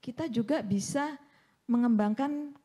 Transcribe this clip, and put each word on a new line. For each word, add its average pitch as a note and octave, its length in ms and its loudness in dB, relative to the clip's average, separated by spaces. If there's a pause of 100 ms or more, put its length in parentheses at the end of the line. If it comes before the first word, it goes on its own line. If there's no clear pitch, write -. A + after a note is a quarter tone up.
kita C4+ 300 -6
juga A#3 340 0
bisa C#4 480 -2 (560)
mengembangkan, A#3+ 960 2